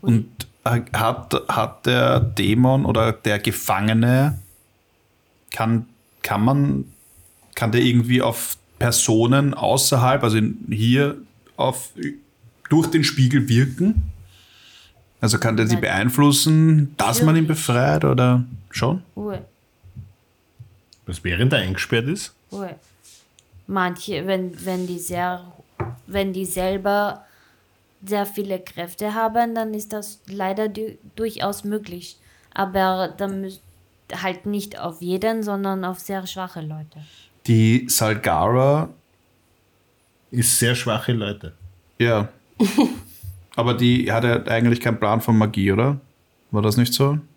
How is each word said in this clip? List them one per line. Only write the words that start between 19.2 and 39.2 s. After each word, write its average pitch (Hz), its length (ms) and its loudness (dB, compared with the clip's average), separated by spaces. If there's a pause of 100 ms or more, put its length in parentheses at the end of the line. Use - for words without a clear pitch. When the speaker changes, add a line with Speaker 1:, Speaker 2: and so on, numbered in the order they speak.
Speaker 3:
Was, 87 180 -10
während 92 280 2
er 135 80 2
eingesperrt 98 480 -2
ist? - 260 -6 (160)
Speaker 2:
Ui. 196 180 -10 (1000)
Manche, 180 600 -4
wenn, 185 260 -2 (120)
wenn 185 220 -4
die 175 120 -8
sehr, 180 460 -6 (640)
wenn 196 260 -4
die 185 120 -6
selber 196 800 -2 (800)
sehr 202 220 -2
viele 196 340 -6
Kräfte 180 540 -10
haben, 226 400 0
dann 220 200 -4
ist 208 180 -10
das 208 340 -12
leider 196 420 -4
du-, 214 280 -8 (200)
durchaus 214 480 -6
möglich. 202 540 -10 (360)
Aber 190 600 0
dann 196 260 -6
müs-, 190 180 -12 (540)
halt 185 320 -6
nicht 202 320 -6
auf 165 240 -12
jeden, 190 400 -2
sondern 196 420 -4
auf 180 140 -8
sehr 190 280 -10
schwache 185 340 -12
Leute. 156 400 -12 (460)
Speaker 1:
Die 113 420 4
Salgara 117 1000 2 (1400)